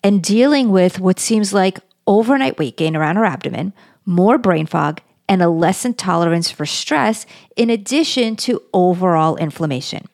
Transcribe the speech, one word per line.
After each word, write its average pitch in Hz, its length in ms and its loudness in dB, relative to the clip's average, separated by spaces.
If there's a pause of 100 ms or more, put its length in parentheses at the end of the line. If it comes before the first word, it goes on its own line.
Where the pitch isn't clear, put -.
and 202 180 2
dealing 247 480 2
with 185 300 2
what 185 180 2
seems 214 340 0
like 190 280 0 (260)
overnight 247 500 2
weight 135 200 -4
gain 160 180 -2
around 156 220 0
her 220 80 2
abdomen, 185 480 -4 (340)
more 190 320 4
brain 175 260 0
fog, 156 360 -4 (280)
and 190 140 2
a 170 60 4
lessened 180 500 0
tolerance 170 540 0
for 151 120 -8
stress, - 640 -2 (300)
in 226 120 0
addition 233 680 -2
to - 260 -4 (100)
overall 180 640 2
inflammation. 147 800 -6